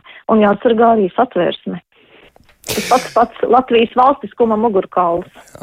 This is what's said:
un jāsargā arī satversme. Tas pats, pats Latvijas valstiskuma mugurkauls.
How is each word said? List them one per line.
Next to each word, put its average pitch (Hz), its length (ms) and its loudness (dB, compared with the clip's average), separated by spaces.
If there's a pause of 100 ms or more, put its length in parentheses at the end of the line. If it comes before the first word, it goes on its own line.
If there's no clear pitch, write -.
(320)
un 214 100 4
jāsargā 226 540 2
arī 196 160 -2
satversme. 180 680 -4 (840)
Tas - 180 -6
pats, - 280 -2
pats 233 360 -2
Latvijas 233 480 2
valstiskuma 247 600 0
mugurkauls. 185 720 -2 (340)